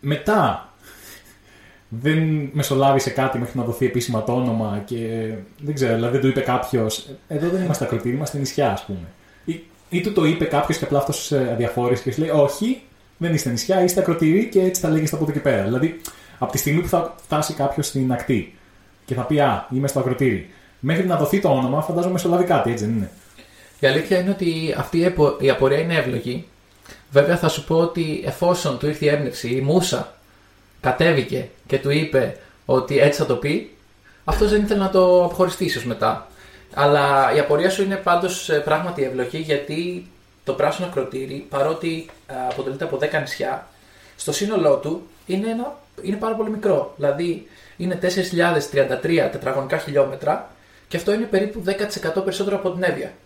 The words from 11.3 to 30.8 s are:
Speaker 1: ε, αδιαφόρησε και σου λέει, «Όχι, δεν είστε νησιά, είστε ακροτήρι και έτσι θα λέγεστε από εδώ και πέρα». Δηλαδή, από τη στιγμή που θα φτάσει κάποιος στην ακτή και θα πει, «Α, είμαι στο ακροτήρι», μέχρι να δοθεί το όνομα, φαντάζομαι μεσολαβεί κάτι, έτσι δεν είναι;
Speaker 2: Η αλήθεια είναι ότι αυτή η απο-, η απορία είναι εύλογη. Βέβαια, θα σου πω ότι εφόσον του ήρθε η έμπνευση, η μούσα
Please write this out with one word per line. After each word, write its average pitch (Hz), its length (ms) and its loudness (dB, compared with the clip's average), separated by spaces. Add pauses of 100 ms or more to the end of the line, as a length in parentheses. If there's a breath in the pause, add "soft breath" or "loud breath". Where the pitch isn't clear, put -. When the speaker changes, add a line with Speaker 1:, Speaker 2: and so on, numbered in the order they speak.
Speaker 1:
ε, 131 200 2
αδιαφόρησε 120 500 0
και 131 100 -4
σου 151 80 -4
λέει, 156 100 0
«Όχι, 151 520 2 (340)
δεν 165 180 0
είστε 135 160 -2
νησιά, 180 320 0
είστε 180 180 2
ακροτήρι 165 480 2
και 190 120 4
έτσι 185 200 2
θα 165 80 0
λέγεστε 156 280 0
από 156 80 0
εδώ 143 80 -2
και 143 80 -2
πέρα». 131 240 2
Δηλαδή, 135 360 0 (380 loud breath)
από - 140 -4
τη 127 60 -2
στιγμή 156 220 0
που - 80 -2
θα 170 260 0 (100)
φτάσει 151 300 -2
κάποιος 139 320 -2
στην 131 260 0
ακτή 117 420 -2 (500 soft breath)
και 131 100 -6
θα 120 80 -4
πει, 147 180 0
«Α, 135 340 2
είμαι 139 140 0
στο 139 100 -2
ακροτήρι», 123 520 0 (340 loud breath)
μέχρι 165 220 0
να 175 100 0
δοθεί 156 240 2
το 185 80 2
όνομα, 131 340 2
φαντάζομαι 175 300 -2
μεσολαβεί 180 320 2
κάτι, 151 260 2
έτσι 202 140 -2
δεν 113 100 0
είναι; 92 160 -2 (680 loud breath)
Speaker 2:
Η 143 60 2
αλήθεια 160 320 2
είναι 180 120 0
ότι 160 480 -2
αυτή 165 220 -2
η 170 60 4
απο-, 156 340 2
η 135 100 4
απορία 135 280 4
είναι 170 180 -2
εύλογη. 131 500 -4 (640 loud breath)
Βέβαια, 147 260 6
θα 170 120 0
σου - 160 -4
πω 165 120 0
ότι 165 500 0
εφόσον 165 520 0
του 143 80 -4
ήρθε 151 180 -2
η 147 40 4
έμπνευση, 143 400 -2
η 131 120 0
μούσα 160 540 0 (680 soft breath)